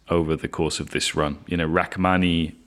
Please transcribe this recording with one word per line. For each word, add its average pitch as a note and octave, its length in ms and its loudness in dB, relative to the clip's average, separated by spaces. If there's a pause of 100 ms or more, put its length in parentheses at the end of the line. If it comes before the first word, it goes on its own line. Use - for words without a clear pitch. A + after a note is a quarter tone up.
over D#2+ 260 2
the D#2+ 120 -8
course D#2 320 -2
of D#2 120 -8
this - 240 -2
run. D2+ 320 -2
You F2 100 -4
know, E2 100 0
Rrahmani, F2+ 840 2 (140)